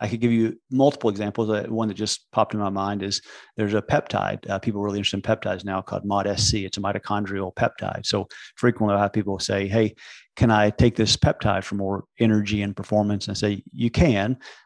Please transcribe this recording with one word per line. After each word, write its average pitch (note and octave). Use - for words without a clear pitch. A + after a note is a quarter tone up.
I G#2+
could A2+
give A#2+
you A2+
multiple C3+
examples. G#2
Uh, G#2+
one A2+
that G2
just -
popped -
in G#2+
my G2+
mind G2
is G2
there's G#2
a G#2
peptide. G2+
Uh, G2
people G2+
are G2+
really G2+
interested G2
in G2
peptides G2
now F#2+
called -
mod G2+
S G2+
C. G2+
It's -
a G2+
mitochondrial G2
peptide. G#2
So G2
frequently A2+
I'll G2+
have G2+
people G2
say, G2
"Hey, G#2+
can A#2+
I G#2+
take A2+
this A2
peptide G2+
for G2+
more G2
energy G#2
and G2+
performance?" G#2
And G2
I -
say, G#2
"You A#2
can, A#2+